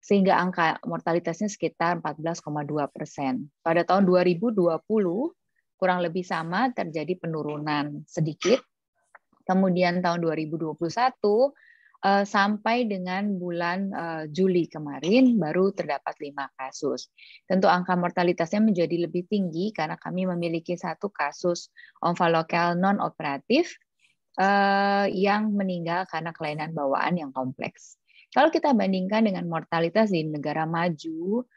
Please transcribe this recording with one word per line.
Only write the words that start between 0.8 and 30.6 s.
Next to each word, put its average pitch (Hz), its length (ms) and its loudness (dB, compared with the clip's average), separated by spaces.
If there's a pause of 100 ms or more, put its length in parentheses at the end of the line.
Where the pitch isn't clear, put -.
mortalitasnya 170 640 -2
sekitar 170 520 -2
empat 156 200 -6
belas 165 200 -4
koma 147 240 -6
dua 147 240 -4
persen. 147 600 -6 (120)
Pada 165 240 2
tahun 196 200 4
dua 180 200 6
ribu 180 240 2
dua 170 320 2
puluh, 214 480 0 (480)
kurang 180 240 0
lebih 175 240 -4
sama, 180 480 -2
terjadi 165 480 -6
penurunan 147 880 -4
sedikit, 160 560 0 (880)
kemudian 180 480 4
tahun 170 240 0
dua 165 160 0
ribu 156 160 -4
dua 156 240 -6
puluh 165 160 -4
satu, 247 560 2 (560)
eh, 202 160 4
sampai 214 640 2
dengan 190 480 -4
bulan, 175 560 -2
eh, 165 400 -6
Juli 175 400 2
kemarin 165 640 2
baru 185 400 2
terdapat 151 480 -4
lima 143 320 -10
kasus. 131 560 -8 (320)
Tentu 185 240 2
angka 180 320 2
mortalitasnya 175 640 0
menjadi 170 480 0
lebih 180 160 -6
tinggi 190 480 -2
karena 160 240 -4
kami 175 240 -4
memiliki 170 560 -4
satu 180 320 -6
kasus 165 560 -2 (320)
onfa 170 320 2
lokal 175 480 0
non-operatif, 190 960 0 (640)
eh, 196 720 2
yang 208 400 0
meninggal 180 560 -2
karena 165 240 -6
kelainan 156 400 -6
bawaan 156 480 0
yang 139 160 -8
kompleks. - 640 -8 (320)
Kalau 285 160 4
kita 320 240 2
bandingkan 196 560 2
dengan 175 240 -4
mortalitas 165 640 0
di 160 80 0
negara 151 400 -4